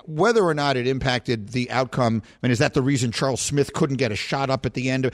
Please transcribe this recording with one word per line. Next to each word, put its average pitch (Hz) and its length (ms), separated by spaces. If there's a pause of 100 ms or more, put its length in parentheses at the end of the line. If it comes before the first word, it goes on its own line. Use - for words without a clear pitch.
whether 202 360
or 170 120
not 143 240
it 123 100
impacted 123 600
the 123 200
outcome, 117 560
I - 220
mean, 127 40
is 117 80
that 147 140
the 147 80
reason 127 300
Charles 135 300
Smith 143 320
couldn't 139 240
get 117 160
a - 20
shot 139 340
up 131 160
at 123 80
the 127 160
end? 131 240